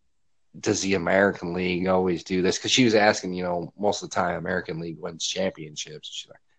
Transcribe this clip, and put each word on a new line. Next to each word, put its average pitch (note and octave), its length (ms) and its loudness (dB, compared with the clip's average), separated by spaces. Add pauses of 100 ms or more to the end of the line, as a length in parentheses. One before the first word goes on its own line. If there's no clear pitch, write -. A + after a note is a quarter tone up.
(600)
does G2 220 0
the F#2+ 140 0
American F#2 580 2
League F2+ 340 0
always F#2 360 2
do F#2 180 0
this?" F2+ 180 2
'Cause G#2+ 120 -4
she C3 140 6
was G#2+ 100 4
asking, G#2 380 4
you F2+ 100 -4
know, F2 340 -4
most G2+ 260 0
of E2+ 60 -10
the - 60 -8
time F2 200 0
American F2 440 -4
League E2 200 -8
wins E2 260 -8
championships. D#2 840 -6
She's - 200 -14
like, - 120 -20 (180)